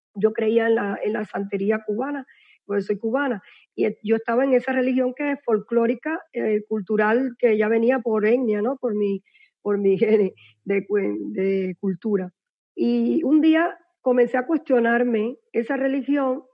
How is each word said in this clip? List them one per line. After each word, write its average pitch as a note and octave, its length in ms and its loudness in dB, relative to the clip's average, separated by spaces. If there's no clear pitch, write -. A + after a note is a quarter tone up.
yo G#3+ 180 0
creía A3+ 360 0
en A3+ 80 4
la, G3+ 260 -4
en G#3+ 120 -2
la A3 100 -4
santería G3+ 600 -4
cubana, C4 400 -6
pues G3+ 220 -4
soy G#3 120 -2
cubana, A#3 440 -2
y, A3+ 120 0
eh, - 180 -4
yo G#3+ 100 2
estaba A#3 300 0
en C4+ 100 2
esa B3+ 180 0
religión B3+ 440 0
que D4 160 -2
es C#4+ 120 -4
folclórica, A#3 760 0
eh, G#3+ 360 -2
cultural, A3 720 0
que A3 200 2
ya G#3+ 80 2
venía A3+ 320 2
por A3 260 -2
etnia, A3 380 2
¿no? C4 140 -2
Por A#3 180 -4
mi, G3+ 300 -2
por G3+ 180 -2
mi G3 200 2
<laughs> - 0 -
gene G#3 360 2
de G3 220 -2
cu-, G#3 460 -2
de F#3+ 480 -2
cultura. F#3+ 520 -2
Y A#3 480 0
un D4 160 4
día D#4+ 360 2
comencé B3 360 2
a B3+ 100 -2
cuestionarme A#3+ 920 0
esa A#3+ 240 -2
religión C4+ 760 -2